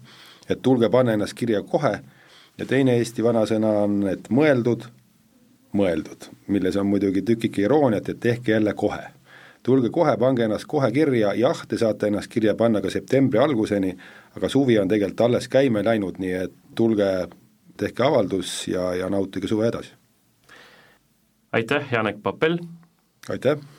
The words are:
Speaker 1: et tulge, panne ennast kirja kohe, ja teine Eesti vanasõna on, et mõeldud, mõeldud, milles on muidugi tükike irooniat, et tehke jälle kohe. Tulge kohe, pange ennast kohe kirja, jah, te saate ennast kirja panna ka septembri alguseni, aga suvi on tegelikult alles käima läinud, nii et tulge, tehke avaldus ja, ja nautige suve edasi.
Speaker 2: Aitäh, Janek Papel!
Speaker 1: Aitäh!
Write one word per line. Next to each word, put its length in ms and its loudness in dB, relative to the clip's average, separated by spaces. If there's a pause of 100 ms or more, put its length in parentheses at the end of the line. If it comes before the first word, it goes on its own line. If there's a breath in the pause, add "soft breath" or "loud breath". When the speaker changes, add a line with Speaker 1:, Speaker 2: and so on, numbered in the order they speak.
(500 loud breath)
Speaker 1:
et 160 -4
tulge, 240 4
panne 240 4
ennast 240 -4
kirja 240 0
kohe, 380 -2 (580 loud breath)
ja 80 -8
teine 320 2
Eesti 260 -2
vanasõna 600 2
on, 260 0
et 240 -6
mõeldud, 540 2 (880)
mõeldud, 540 -2 (200)
milles 300 0
on 80 0
muidugi 320 2
tükike 460 0
irooniat, 420 2
et 100 -8
tehke 380 0
jälle 160 0
kohe. 320 -4 (580 loud breath)
Tulge 300 2
kohe, 240 2
pange 300 2
ennast 180 -4
kohe 260 0
kirja, 460 2
jah, 220 0 (100)
te 80 -4
saate 320 0
ennast 240 -4
kirja 240 2
panna 240 2
ka 80 -2
septembri 480 0
alguseni, 540 0 (420 loud breath)
aga 160 -4
suvi 320 2
on 80 0
tegelikult 380 0
alles 260 0
käima 320 2
läinud, 320 -2
nii 140 -4 (160)
et 80 -14 (200)
tulge, 340 2 (680)
tehke 300 -2
avaldus 480 0 (160)
ja, 160 -2 (100)
ja 160 -4
nautige 340 -4
suve 220 0
edasi. 240 -10 (1600 loud breath)
Speaker 2:
Aitäh, 400 -2
Janek 320 -2
Papel! 320 -2 (720)
Speaker 1:
Aitäh! 320 -2 (180 loud breath)